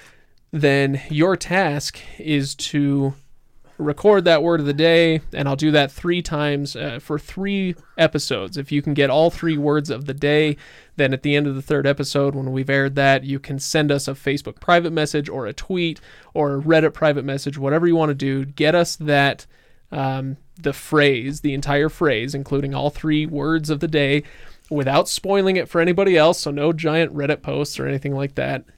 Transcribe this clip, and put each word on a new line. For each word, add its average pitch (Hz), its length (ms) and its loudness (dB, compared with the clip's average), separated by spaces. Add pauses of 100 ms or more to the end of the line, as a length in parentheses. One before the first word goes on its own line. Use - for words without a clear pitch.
(520)
then 139 580 2
your 165 260 2
task 170 640 -2 (200)
is 143 360 -2
to 139 600 -2 (600)
record 190 480 2
that 160 180 4
word 170 160 2
of 143 80 -2
the 143 60 0
day, 165 480 4 (120)
and 143 140 -2
I'll 135 80 0
do 156 160 2
that 143 200 2
three 175 300 -2
times, 147 540 -4
uh, 123 260 -8
for 151 160 -4
three 190 560 -4 (240)
episodes. 143 580 -2
If 139 160 -8
you 147 120 0
can 147 100 -4
get 139 160 2
all 156 220 4
three 165 260 -4
words 147 320 0
of 135 160 -8
the 135 80 -6
day, 147 420 0 (420)
then 135 160 2
at 127 100 -6
the 143 120 0
end 147 120 2
of 139 80 -4
the 135 80 -8
third 139 240 0
episode, 139 480 0
when 135 160 -6
we've 135 180 -4
aired 139 260 2
that, 135 280 4
you 135 160 -4
can 139 180 -8
send 151 340 0
us 139 160 -2
a 139 60 -4
Facebook - 460 -6
private 170 340 2
message 151 360 -2
or 123 180 -6
a 101 60 -8
tweet 170 460 -4 (360)
or 143 220 0
a 139 40 -4
Reddit 156 320 4
private 143 320 0
message, 139 320 -6
whatever 147 300 2
you 170 80 4
wanna 156 180 2
do. 135 320 -2
Get 147 300 0
us 170 220 2
that, 139 500 0 (440)
um, 135 460 -4 (220)
the 147 140 -2
phrase, 143 680 0
the 139 140 -2
entire 143 340 0
phrase, 139 460 0
including 139 400 -4
all 139 160 -2
three 151 340 -2
words 156 460 -2
of 147 80 -2
the 170 80 -2
day, 143 340 2 (480)
without 147 400 0
spoiling 196 460 0
it 180 120 -2
for 170 140 0
anybody 180 340 4
else, 160 260 6
so 151 100 -6
no 143 200 0
giant 160 440 0
Reddit 143 260 -2
posts 143 380 -6
or 135 80 -4
anything 139 260 -4
like 139 220 -6
that. 131 280 -4 (140)